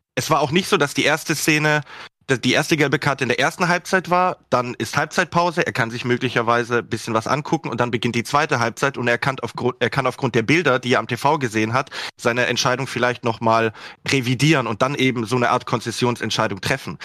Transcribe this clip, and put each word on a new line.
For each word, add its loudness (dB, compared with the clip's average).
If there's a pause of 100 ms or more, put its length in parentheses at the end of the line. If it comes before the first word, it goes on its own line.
(160)
Es -4
war 2
auch 0
nicht 0
so, 2
dass 0
die 0
erste 0
Szene, 2 (460)
dass 0
die 2
erste 2
gelbe 2
Karte -2
in 0
der 0
ersten 0
Halbzeit 0
war, 2 (140)
dann 0
ist -4
Halbzeitpause, 0
er -4
kann -2
sich -10
möglicherweise 0
ein -4
bisschen -4
was 2
angucken -2
und -4
dann 0
beginnt -2
die -2
zweite 0
Halbzeit -2
und 0
er 4
kann -2
aufgrund, -4
er 0
kann -2
aufgrund -2
der 4
Bilder, 2
die 0
er 4
am -2
T -4
V 0
gesehen -2
hat, -2 (280)
seine 2
Entscheidung 0
vielleicht -2
noch -2
mal 2 (340)
revidieren 2
und -2
dann 0
eben 0
so -2
eine 2
Art 0
Konzessionsentscheidung -2
treffen. -4